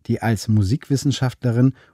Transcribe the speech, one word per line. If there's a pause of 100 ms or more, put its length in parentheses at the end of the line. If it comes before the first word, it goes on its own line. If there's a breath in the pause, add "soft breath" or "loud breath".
die
als
Musikwissenschaftlerin (220 soft breath)